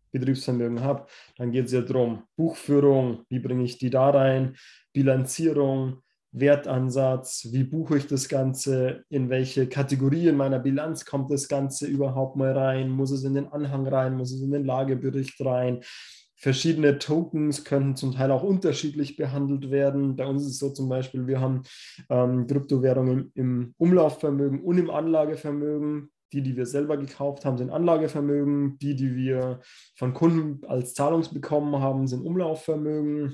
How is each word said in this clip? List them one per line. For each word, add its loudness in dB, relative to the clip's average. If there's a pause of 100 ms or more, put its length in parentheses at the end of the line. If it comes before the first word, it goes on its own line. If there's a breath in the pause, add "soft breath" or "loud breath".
(120)
Betriebsvermögen 0
habe? -2 (300 loud breath)
Dann -4
geht's 0
ja 2
drum, 0 (140)
Buchführung, 2
wie -4
bringe -2
ich -6
die -2
da 6
rein? 4 (380 loud breath)
Bilanzierung, 2 (280 soft breath)
Wertansatz, 2
wie 2
buche 0
ich -2
das -2
Ganze? 0
In -2
welche 0
Kategorie 2
in 6
meiner 2
Bilanz -2
kommt -4
das -2
Ganze -2
überhaupt -2
mal 0
rein? 0
Muss -2
es -4
in -2
den -2
Anhang -4
rein? 0
Muss -4
es -8
in -2
den 0
Lagebericht -2
rein? 0 (580 loud breath)
Verschiedene 2
Tokens -2
könnten 0
zum -2
Teil 0
auch 2
unterschiedlich 0
behandelt -2
werden. 2
Bei -4
uns -2
ist -6
es -10
so -2
zum -4
Beispiel, -4
wir 0
haben, 0 (480 loud breath)
ähm, 2
Kryptowährungen 2
im -2
Umlaufvermögen 2
und 0
im 0
Anlagevermögen. -2 (220)
Die, -2
die -4
wir -2
selber -2
gekauft -6
haben, 2
sind -4
Anlagevermögen. 0
Die, -4
die -2
wir -2 (340 loud breath)
von -2
Kunden 2
als -4
Zahlungs 0
bekommen -2
haben, 0
sind -6
Umlaufvermögen. -2